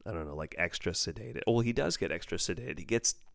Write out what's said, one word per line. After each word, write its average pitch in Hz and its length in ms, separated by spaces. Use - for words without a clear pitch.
I 107 60
don't 80 160
know, 73 80
like, 76 220
extra 87 360
sedated. - 520
Well, 117 140
he 120 140
does 147 240
get 82 140
extra - 280
sedated. 90 400
He - 60
gets - 300